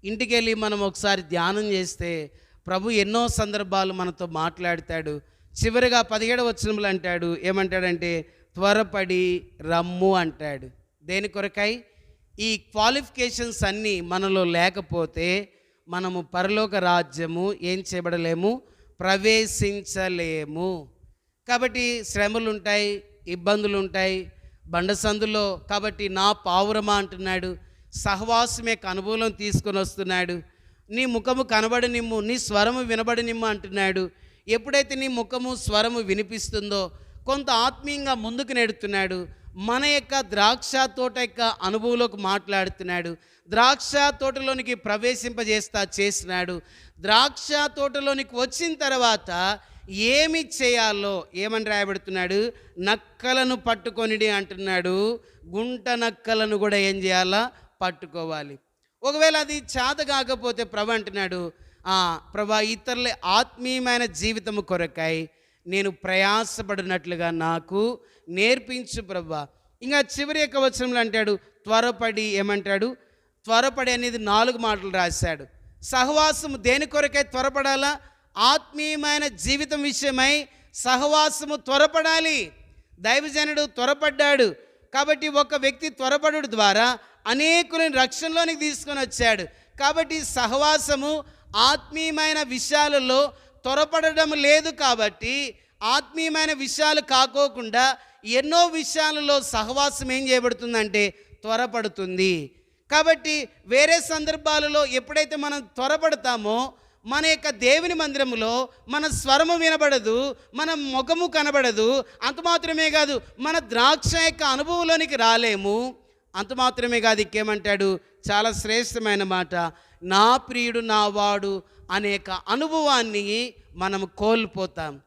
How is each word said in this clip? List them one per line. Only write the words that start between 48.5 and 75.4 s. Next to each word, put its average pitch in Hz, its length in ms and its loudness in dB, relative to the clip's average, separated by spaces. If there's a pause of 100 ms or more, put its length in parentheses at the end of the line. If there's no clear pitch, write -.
తర్వాత 214 840 0 (320)
ఏమి 285 580 2 (140)
చేయాలో, 208 720 0
ఏమని 214 300 -4
రాయబడుతున్నాడు? 196 880 -2 (260)
"నక్కలను 254 800 0
పట్టుకొనిడి" 220 720 -2
అంటున్నాడు. 190 920 -2 (260)
గుంట 226 420 -6
నక్కలను 226 680 0
కూడా 202 200 2
ఏం 196 200 2
చేయాలా? 185 540 2 (320)
పట్టుకోవాలి. 160 760 -8 (440)
ఒకవేళ 302 340 4
అది 302 200 -2
చేత 277 460 -2
కాకపోతే 247 600 -2
ప్రభు 214 280 -4
అంటున్నాడు, 190 600 -4 (340)
"ఆ, 180 340 2 (140)
ప్రభా, 208 260 0
ఇతరుల 233 520 -2 (120)
ఆత్మీయమైన 247 800 0
జీవితము 208 560 -4
కొరకై 165 680 -4 (380)
నేను 196 240 -2
ప్రయాసపడినట్లుగా 185 1400 -2
నాకు 165 720 -2 (280)
నేర్పించు 233 720 0
ప్రభా." 165 440 -8 (360)
ఇంకా 277 180 2
చివరి 285 400 -2
యొక్క 277 160 0
వచనంలో 254 440 0
అంటాడు, 214 380 0 (260)
త్వరపడి, 226 580 0
ఏమంటాడు? 202 720 -2 (480)
త్వరపడి 247 480 2
అనేది 240 260 -2
నాలుగు 220 400 2
మాటలు 208 320 -2
రాశాడు. 170 560 -2 (360)